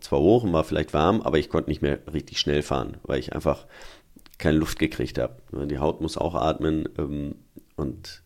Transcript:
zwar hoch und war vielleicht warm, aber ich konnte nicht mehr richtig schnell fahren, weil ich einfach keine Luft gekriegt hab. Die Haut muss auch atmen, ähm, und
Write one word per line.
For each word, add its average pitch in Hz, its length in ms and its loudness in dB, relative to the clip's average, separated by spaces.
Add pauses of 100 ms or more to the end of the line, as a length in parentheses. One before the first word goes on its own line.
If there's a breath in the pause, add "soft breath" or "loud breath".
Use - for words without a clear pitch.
zwar - 200 0
hoch 110 240 6
und 90 100 2
war 78 100 4
vielleicht 78 300 -2
warm, 85 260 4
aber 73 180 2
ich 73 120 0
konnte - 180 0
nicht 73 140 -2
mehr 73 160 0 (140)
richtig - 260 -6
schnell 73 240 2
fahren, 65 400 -4
weil - 160 -2
ich - 160 -6
einfach 76 320 -2 (720 loud breath)
keine 78 200 4
Luft 78 200 0
gekriegt - 400 -2
hab. 62 240 -4 (260)
Die 71 100 -2
Haut 76 220 0
muss 80 160 -4
auch 82 180 -2
atmen, 78 540 0 (100)
ähm, 71 360 -4 (420)
und - 500 -8